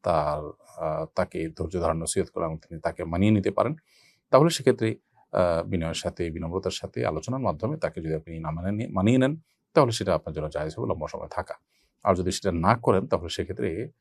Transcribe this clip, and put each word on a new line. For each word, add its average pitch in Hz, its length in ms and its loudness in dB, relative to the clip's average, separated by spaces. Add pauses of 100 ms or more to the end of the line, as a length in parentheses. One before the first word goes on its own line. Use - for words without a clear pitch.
তার, 76 360 2 (440)
আহ, 78 220 -2 (100)
তাকে 82 340 -2
ধৈর্য 87 300 -4
ধারণ 80 180 0
নসিহত 82 320 -2
করান, 82 280 -4
তিনি 82 240 -14
তাকে 85 220 -4
মানিয়ে 90 280 4
নিতে 101 200 4
পারেন, 110 240 -4 (540)
তাহলে 151 200 8
সেক্ষেত্রে, 117 460 2 (360)
আহ, 87 320 2
বিনয়ের 85 300 -2
সাথে, 87 360 -4
বিনম্রতার 82 420 -4
সাথে 117 340 -6
আলোচনার 110 340 -4
মাধ্যমে 113 380 -2
তাকে 82 240 -4
যদি 80 120 -2
আপনি 80 260 -6
না 80 120 -6
মানে 87 200 -4
নি-, 107 220 -4
মানিয়ে 104 240 4
নেন, 135 200 2 (360)
তাহলে 135 180 6
সেটা 98 240 0
আপনার 78 200 -4
জন্য 76 140 -4
জায়েজ 78 280 -4
হবে - 100 -4
লম্বা 78 200 -4
সময় - 200 -10
থাকা। - 260 -8 (500)
আর 98 120 4
যদি 92 160 0
সেটা 95 200 -2
না 87 240 4
করেন, 101 320 2
তাহলে 90 220 -2
সেক্ষেত্রে 98 600 -6 (120)